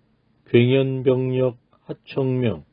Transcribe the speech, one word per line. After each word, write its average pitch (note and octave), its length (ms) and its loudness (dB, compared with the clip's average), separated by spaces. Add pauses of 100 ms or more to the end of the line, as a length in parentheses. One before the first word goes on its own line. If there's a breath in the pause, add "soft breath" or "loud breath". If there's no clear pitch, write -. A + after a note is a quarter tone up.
(480)
굉연병력 B2+ 1080 2 (280)
하청명 B2+ 880 -4